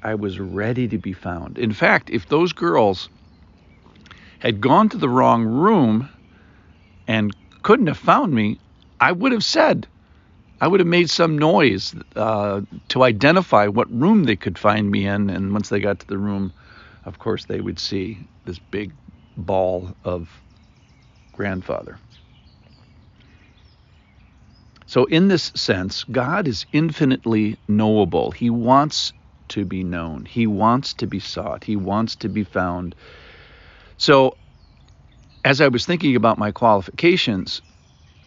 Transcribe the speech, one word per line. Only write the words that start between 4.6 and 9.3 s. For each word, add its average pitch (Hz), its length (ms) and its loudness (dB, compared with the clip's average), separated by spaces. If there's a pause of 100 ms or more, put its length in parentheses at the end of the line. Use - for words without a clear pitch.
gone 160 300 4
to 247 60 -10
the 151 120 -2
wrong 120 360 4
room 131 640 2 (1000)
and 107 260 0 (280)
couldn't 208 260 4
have 135 100 -4
found 196 340 2
me, 110 280 -2 (400)
I 139 120 4
would 226 200 0